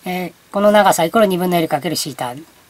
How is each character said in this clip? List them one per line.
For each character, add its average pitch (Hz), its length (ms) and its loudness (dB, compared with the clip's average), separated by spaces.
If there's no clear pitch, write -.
え 180 220 -6
ー、 160 60 -16
こ 202 100 -2
の 208 100 4
長 202 220 6
さ 165 120 0
イ 170 60 -2
コ 226 80 2
ー - 20 6
ル 208 60 4
二 185 100 0
分 180 140 -2
の 175 60 0
L 160 100 0
か 151 140 -2
け 175 80 -6
る 156 60 -4
シ - 160 -6
ー 123 40 -14
タ 123 180 -8